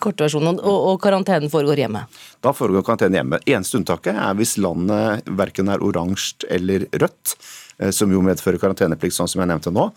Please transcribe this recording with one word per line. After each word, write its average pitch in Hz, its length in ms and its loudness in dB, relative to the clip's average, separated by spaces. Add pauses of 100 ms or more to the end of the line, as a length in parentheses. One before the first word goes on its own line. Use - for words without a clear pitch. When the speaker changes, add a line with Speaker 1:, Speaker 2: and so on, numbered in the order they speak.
Speaker 1:
Korte 151 240 0
versjonen, 156 320 0
og, 196 220 0 (100)
og 190 120 0
karantenen 185 500 2
foregår 143 320 2
hjemme? 107 240 -6 (340)
Speaker 2:
Da 123 80 4
foregår 98 320 2
karantenen 95 380 2
hjemme. 69 260 0
Eneste 120 320 0
unntaket 95 400 -2
er 98 160 0
hvis 110 240 -2
landet 104 720 0
hverken 95 400 -2
er 98 120 -2
oransje 95 720 -4
eller 92 360 0
rødt, - 440 -2 (440)
eh, 98 120 0
som 98 240 2
jo 95 80 4
medfører 92 400 0
karanteneplikt, 92 520 0
sånn 90 160 -2
som 92 120 -2
jeg 87 80 0
nevnte 85 240 -2
nå. 135 220 2